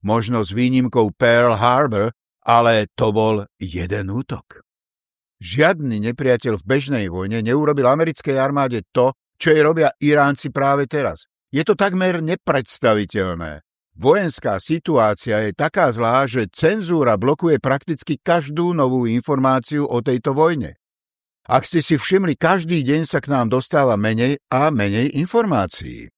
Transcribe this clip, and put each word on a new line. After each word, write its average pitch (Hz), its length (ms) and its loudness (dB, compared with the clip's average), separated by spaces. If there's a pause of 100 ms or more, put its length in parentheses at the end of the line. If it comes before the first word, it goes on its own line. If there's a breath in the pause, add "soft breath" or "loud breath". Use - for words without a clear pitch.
Možno 110 400 0
s 92 80 -10
výnimkou 123 640 0
Pearl 120 400 4
Harbor, 120 560 0 (320)
ale 117 480 4
to 120 160 0
bol 107 480 0
jeden 92 560 -6
útok. - 480 -10 (800)
Žiadny 143 560 0 (160)
nepriateľ 120 480 0
v - 80 -20
bežnej 135 400 -2
vojne 98 320 -6
neurobil 139 480 2
americkej 151 480 0
armáde 135 560 -2
to, 131 240 2 (240)
čo - 80 0
jej 151 160 6
robia 156 320 2
Iránci 143 560 2
práve 139 320 2
teraz. 123 400 -6 (240)
Je 147 160 -2
to 214 80 2
takmer 185 480 0
nepredstaviteľné. 104 1400 -2 (280)
Vojenská 139 640 0
situácia 110 880 -2
je 104 80 -4
taká 151 400 0
zlá, 117 320 0
že 117 240 -4
cenzúra 160 720 0
blokuje 147 400 0
prakticky 139 560 -4
každú 170 560 -2
novú 131 320 0
informáciu 131 800 -2
o 120 160 -2
tejto 131 320 -2
vojne. 151 480 0 (640)
Ak - 240 0
ste 160 160 0
si 156 160 0
všimli, 180 400 0
každý 170 400 0
deň 147 240 0
sa 147 160 -4
k - 80 -14
nám 123 240 0
dostáva 127 480 2
menej 113 480 0
a 147 240 0
menej 107 480 -2
informácií. 104 960 -2